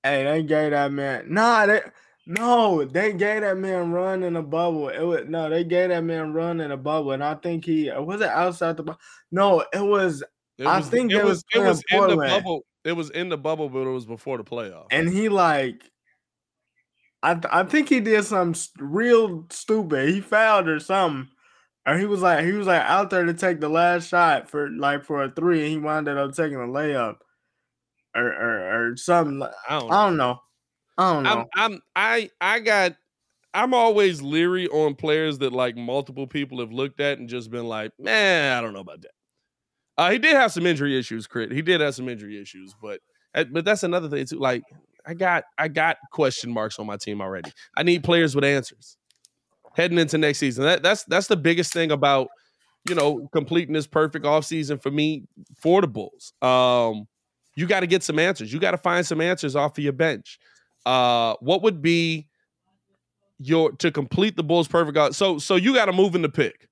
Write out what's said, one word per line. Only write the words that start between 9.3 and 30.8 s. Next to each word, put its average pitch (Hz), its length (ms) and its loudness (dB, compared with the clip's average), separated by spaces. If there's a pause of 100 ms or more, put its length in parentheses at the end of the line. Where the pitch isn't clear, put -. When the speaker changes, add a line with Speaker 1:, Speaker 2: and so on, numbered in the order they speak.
Speaker 1:
No, 185 420 4
it 196 100 -2
was, 185 400 2 (340)
Speaker 2:
It 131 100 -6
Speaker 1:
I 170 100 4
Speaker 2:
was, 147 120 -2
Speaker 1:
think 240 220 2
Speaker 2:
it 202 60 4
Speaker 1:
they 208 60 4
Speaker 2:
was, 190 200 2
Speaker 1:
was - 0 - (100)
Speaker 2:
it 196 60 4
was 180 300 2
Speaker 1:
playing 196 140 4
Speaker 2:
in 190 60 6
the 170 60 6
Speaker 1:
Portland. 156 280 2
Speaker 2:
bubble. 170 180 -4 (220)
It 165 100 -2
was 165 180 -6
in 180 180 -6
the 160 80 -4
bubble, 156 320 -4
but 131 120 -6
it 131 100 -4
was 127 140 -6
before 117 320 -10
the 110 60 -10
playoffs. 98 480 -12
Speaker 1:
And 160 180 2
he, 202 180 0
like, 156 560 2 (1400)
I 165 100 2
th-, 170 180 -4
I 180 120 4
think 294 260 0
he 262 100 4
did 214 260 2
something 185 280 0
s-, - 240 -8
real 190 720 2
stupid. 156 600 -2
He 190 120 0
fouled 214 460 4
or 156 120 -2
something, 160 480 -2 (600)
or 151 100 2
he 196 80 0
was 202 160 -2
like, 165 240 4
he 175 60 0
was, 202 160 -2
like, 170 160 4
out 190 260 2
there 180 160 2
to 170 80 0
take 175 260 -2
the 151 100 -2
last 170 380 2
shot 170 440 2
for, 147 180 -4
like, 143 340 -2
for 143 200 -4
a 135 80 -4
three, 165 300 0
and 151 100 -2
he 156 80 -4
wound 151 280 -4
up 139 280 -4
taking 151 220 -4
a 120 100 -8
layup, 135 480 -4 (1000)
or, 120 120 2
or, 110 640 -2
or 123 60 -10
something. 151 440 0 (260)
Speaker 2:
I 147 120 -4
don't 117 120 -4
Speaker 1:
I 208 140 4
don't 175 120 0
Speaker 2:
know. 123 160 2
Speaker 1:
know. 123 60 -8 (600)